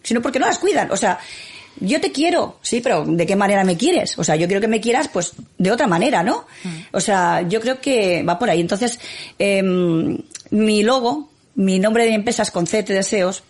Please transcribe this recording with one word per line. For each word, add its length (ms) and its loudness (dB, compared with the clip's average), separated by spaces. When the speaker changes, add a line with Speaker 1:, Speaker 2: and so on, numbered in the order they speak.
Speaker 1:
sino 180 -2
porque 200 -2
no 60 2
las 120 0
cuidan. 320 0
O 60 0
sea, 240 0
yo 200 0
te 100 -2
quiero, 500 -2
sí, 220 -2
pero 240 0
¿de 180 0
qué 120 0
manera 260 2
me 140 2
quieres? 420 0
O 60 -2
sea, 100 2
yo 140 0
quiero 120 0
que 60 0
me 140 2
quieras, 280 0
pues, 260 -4
de 140 2
otra 160 2
manera, 380 2
¿no? 200 -2
Speaker 2:
Mm. 40 -8
Speaker 1:
O 80 0
sea, 480 2
yo 120 -2
creo 200 -4
que 440 0
va 140 0
por 120 0
ahí. 100 2
Entonces, 380 -2
em, 800 0
mi 320 2
logo, 480 0
mi 240 2
nombre 240 2
de 80 4
mi 60 2
empresa 260 0
es 80 -2
Concédete 420 -2
Deseos, 580 0